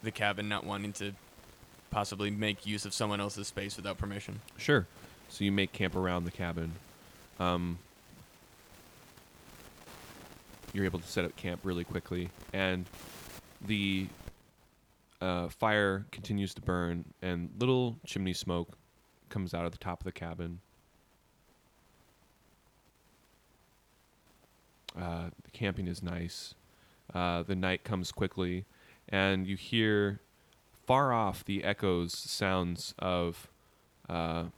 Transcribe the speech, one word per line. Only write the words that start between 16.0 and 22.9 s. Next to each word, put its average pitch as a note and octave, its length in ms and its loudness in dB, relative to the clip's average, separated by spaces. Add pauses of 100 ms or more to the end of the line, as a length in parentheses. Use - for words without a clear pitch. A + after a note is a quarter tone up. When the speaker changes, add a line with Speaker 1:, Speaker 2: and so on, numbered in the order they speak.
Speaker 2:
continues G2+ 420 0
to - 80 -12
burn, F2 440 0 (180)
and F2 340 -2
little B2 480 2
chimney F#2 280 0
smoke F2 440 -2 (520)
comes F#2 240 -2
out E2+ 120 0
of E2+ 60 -2
the - 60 -12
top F2 240 -6
of - 20 -10
the F#2 80 -6
cabin. E2+ 480 -6 (4000)